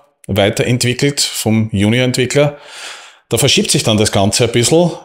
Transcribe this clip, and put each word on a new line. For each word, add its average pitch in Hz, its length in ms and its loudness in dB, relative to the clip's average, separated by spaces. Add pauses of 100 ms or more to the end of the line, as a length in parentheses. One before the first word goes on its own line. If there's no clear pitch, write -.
(260)
weiterentwickelt, 120 920 0
vom 110 540 -2
Junior-Entwickler. 127 840 0 (720)
Da 117 100 -2
verschiebt 190 320 2
sich 151 140 0
dann 110 140 0
das 104 160 0
Ganze 104 320 2
ein 117 80 -4
bisschen. 160 380 2 (140)